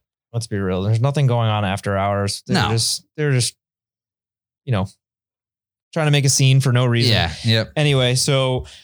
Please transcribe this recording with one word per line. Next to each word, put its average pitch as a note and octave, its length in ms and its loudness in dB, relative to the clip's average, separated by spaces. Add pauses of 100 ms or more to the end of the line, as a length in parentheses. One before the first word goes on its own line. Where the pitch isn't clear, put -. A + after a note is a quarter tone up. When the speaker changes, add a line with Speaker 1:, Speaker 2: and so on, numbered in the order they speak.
(340)
Speaker 1:
let's A2+ 140 -6
be G#2 100 -6
real. F#2 260 -2
There's A2 160 0
nothing C#3 260 0
going A#2 240 0
on G#2+ 140 -2
after G2 340 -4
hours. G2+ 480 -4
They're F3 160 0
Speaker 2:
No. F#2+ 80 0
Speaker 1:
just, - 360 -4 (100)
they're D3 160 -2
just, B2 240 -2 (1080)
you C3 80 -4
know, G2 140 0 (1040)
trying D#3 140 0
to D3 40 4
make C#3+ 140 4
a C#3 40 2
scene C3+ 300 4
for C3 140 2
no B2+ 120 2
reason. A#2 280 2
Speaker 2:
Yeah, E2+ 200 2 (100)
yep. A2+ 320 0
Speaker 1:
Anyway, C3+ 400 2
so C3 500 -2 (180)